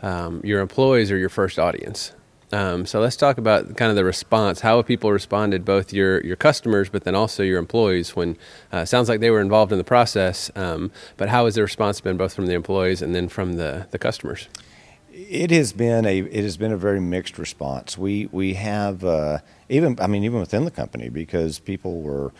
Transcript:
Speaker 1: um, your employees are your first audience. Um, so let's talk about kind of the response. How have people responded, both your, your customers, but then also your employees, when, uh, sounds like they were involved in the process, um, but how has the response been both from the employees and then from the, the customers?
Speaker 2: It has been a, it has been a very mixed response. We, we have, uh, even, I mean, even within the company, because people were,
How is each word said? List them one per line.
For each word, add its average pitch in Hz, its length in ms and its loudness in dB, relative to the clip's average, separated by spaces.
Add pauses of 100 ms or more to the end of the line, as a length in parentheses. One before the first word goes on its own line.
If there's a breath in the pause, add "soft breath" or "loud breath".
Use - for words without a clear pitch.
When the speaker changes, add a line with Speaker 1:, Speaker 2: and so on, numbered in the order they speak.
Speaker 1:
um, 87 420 -6
your 101 160 0
employees 117 500 2
are 98 80 0
your 92 100 0
first 95 300 -2
audience. - 540 -2 (380)
Um, 92 360 -2
so - 140 -2
let's 123 160 0
talk 139 200 4
about 110 400 2
kind 113 140 2
of 104 60 2
the 95 100 4
response. 101 560 0
How 113 160 6
have 117 80 2
people 110 260 2
responded, 101 540 0
both 98 260 0
your, 95 320 2
your 87 120 -4
customers, 107 520 2
but 98 160 -6
then 92 100 0
also 104 280 0
your 92 160 2
employees, 90 580 0
when, 85 220 -2 (340 loud breath)
uh, 90 140 -4
sounds 123 240 2
like 110 100 0
they 117 100 2
were 107 120 4
involved 104 280 4
in 104 60 2
the 90 80 0
process, 107 720 2
um, 87 340 -4 (280 loud breath)
but 101 100 -2
how 120 160 4
has 110 120 2
the 110 60 2
response 101 380 0
been 95 160 -2
both 95 160 0
from 95 140 -2
the 90 80 2
employees 92 480 0
and 85 120 -2
then 90 140 0
from 90 280 -4
the, 82 340 -6
the - 80 -6
customers? - 500 -6 (640 loud breath)
Speaker 2:
It - 380 -4
has 143 240 4
been 113 320 2
a, 95 140 2
it 104 220 -4
has 98 140 -4
been 110 160 -2
a 101 60 -2
very 98 220 0
mixed 90 380 -4
response. 69 600 -8
We, 101 340 -4
we 95 220 -2
have, 101 500 -4
uh, 76 360 0 (280 soft breath)
even, 135 320 2
I 92 60 0
mean, 101 180 0
even 117 160 -2
within 104 240 -2
the 175 60 -4
company, 60 400 -10
because 80 480 -4
people 90 420 -8
were, 69 400 -6